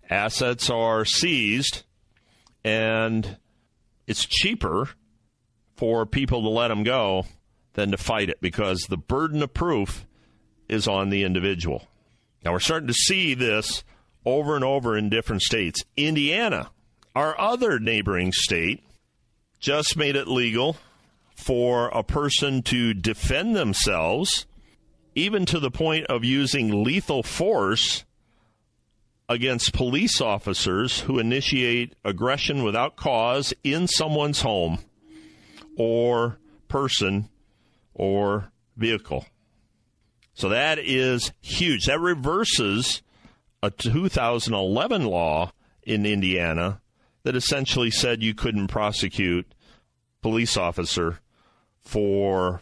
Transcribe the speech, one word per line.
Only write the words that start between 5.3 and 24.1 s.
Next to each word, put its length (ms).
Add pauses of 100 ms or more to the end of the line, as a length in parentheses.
for 300
people 360
to 80
let 220
'em 120
go 420 (480)
than 180
to 60
fight 320
it, 120
because 480
the 80
burden 460
of 100
proof 540 (600)
is 200
on 220
the 140
individual. 640 (560)
Now, 80
we're 80
starting 280
to 60
see 420
this 480 (420)
over 300
and 100
over 320
in 120
different 340
states. 400 (120)
Indiana, 760 (440)
our 240
other 400
neighboring 540
state, 500 (760)
just 360
made 200
it 120
legal 500 (580)
for 540
a 140
person 580
to 320
defend 600
themselves, 920 (680)